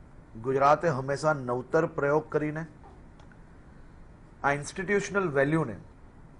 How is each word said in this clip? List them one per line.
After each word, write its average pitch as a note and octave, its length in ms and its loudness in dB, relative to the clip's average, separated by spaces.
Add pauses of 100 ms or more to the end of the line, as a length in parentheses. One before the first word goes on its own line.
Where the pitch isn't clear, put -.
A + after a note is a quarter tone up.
(420)
ગુજરાતે C#3 480 4
હંમેશા C#3 460 0
નવતર B2+ 580 0
પ્રયોગ C#3+ 360 2
કરીને D3+ 340 -2 (1800)
આ C#3+ 140 0
ઇન્સ્ટિટ્યુશનલ F#3+ 760 -2
વેલ્યુને C#3 440 2 (640)